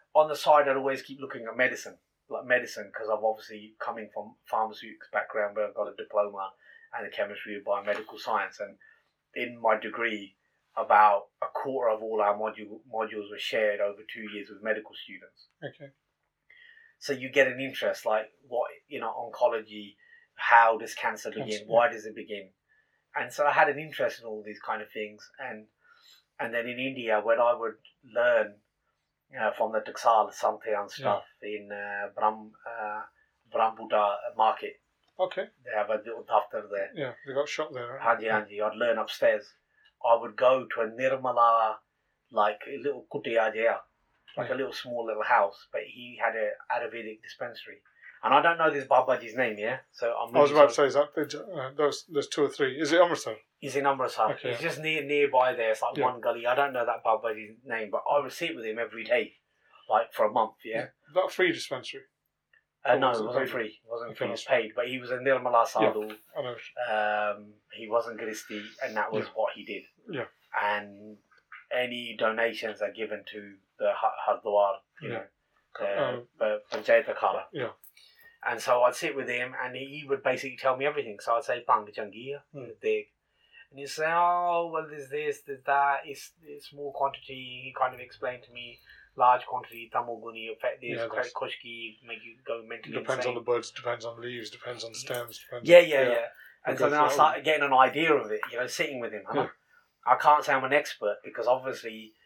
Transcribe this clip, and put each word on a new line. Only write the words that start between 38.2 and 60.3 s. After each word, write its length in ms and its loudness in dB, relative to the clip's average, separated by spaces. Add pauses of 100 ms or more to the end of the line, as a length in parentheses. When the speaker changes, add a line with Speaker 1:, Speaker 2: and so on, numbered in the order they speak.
Speaker 2:
Yeah. 180 2
Speaker 1:
hanji. 200 -8
I'd 160 0
learn 200 2
upstairs. 560 0 (520)
I 100 8
would 200 -6
go 320 4
to 140 -4
a 60 0
Nirmala, 920 2 (540)
like, 360 2
a 100 -8
little 340 -6
kutia 420 0
jaya, 260 2 (580)
like, 120 -6
Speaker 2:
Yeah. 60 -2
Speaker 1:
a 20 -6
little 160 -4
small 320 -8
little 180 -4
house, 480 2
but 120 -6
he 340 -16
had 180 -2
a 160 -2 (200)
Ayurvedic 520 -6
dispensary. 580 -14 (420)
And 100 6
I 80 10
don't 160 4
know 140 4
this 160 -2
Babaji's 480 4
name, 240 0
yeah? 200 -2 (120)
So 260 -2
I'm 180 -4
Speaker 2:
I 60 10
was 100 8
Speaker 1:
really 120 10
Speaker 2:
about 60 10
to 60 -2
Speaker 1:
sorry. 160 6
Speaker 2:
say, 80 4
is 300 -2
that 0 - (160)
the, 80 -12
uh, 180 -6
those, 360 0
there's 200 -2
two 160 0
or 60 2
three. 300 -2
Is 120 0
it 80 6
Amritsar? 380 4 (220)
Speaker 1:
He's 160 -8
in 100 0
Amritsar. 480 2
Speaker 2:
Okay, 180 -6
Speaker 1:
He's 100 -6
Speaker 2:
yeah. 60 -4
Speaker 1:
just 120 -6
near, 240 -2
nearby 500 4
there. 180 0
It's 100 0
like 160 -2
Speaker 2:
Yeah. 80 0
Speaker 1:
one 160 -2
gully. 240 -2
I 100 2
don't 180 2
know 120 -2
that 180 -4
Babaji's 600 -2
name, 280 -6
but 180 -4
I 100 4
would 140 -4
sit 220 -6
with 100 -10
him 140 -6
every 240 -8
day, 340 0 (500)
like, 240 2
for 140 2
a 60 2